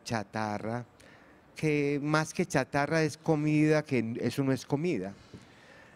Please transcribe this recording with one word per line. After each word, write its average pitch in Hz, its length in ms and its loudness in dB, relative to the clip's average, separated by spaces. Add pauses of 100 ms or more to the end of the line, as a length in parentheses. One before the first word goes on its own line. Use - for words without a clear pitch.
chatarra, 110 800 -6 (720)
que 147 440 0
más 156 320 0
que - 140 -2
chatarra 143 560 0
es 151 160 0
comida, 151 640 4
que 117 380 -2
eso 123 240 -2
no 135 80 2
es 123 120 -4
comida. 135 480 -2 (840)